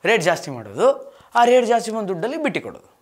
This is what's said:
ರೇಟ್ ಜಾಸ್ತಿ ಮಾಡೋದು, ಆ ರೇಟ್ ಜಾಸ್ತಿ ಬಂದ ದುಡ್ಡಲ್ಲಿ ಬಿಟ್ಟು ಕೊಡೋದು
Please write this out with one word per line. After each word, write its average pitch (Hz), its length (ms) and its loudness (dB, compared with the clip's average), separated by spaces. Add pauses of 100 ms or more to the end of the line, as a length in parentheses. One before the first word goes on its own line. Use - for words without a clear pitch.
ರೇಟ್ 196 180 2
ಜಾಸ್ತಿ 165 280 0
ಮಾಡೋದು, 123 680 -2 (160)
ಆ 240 100 6
ರೇಟ್ 240 220 4
ಜಾಸ್ತಿ 226 240 0
ಬಂದ 220 180 -6
ದುಡ್ಡಲ್ಲಿ 220 340 -4
ಬಿಟ್ಟು 202 180 -4
ಕೊಡೋದು - 420 -18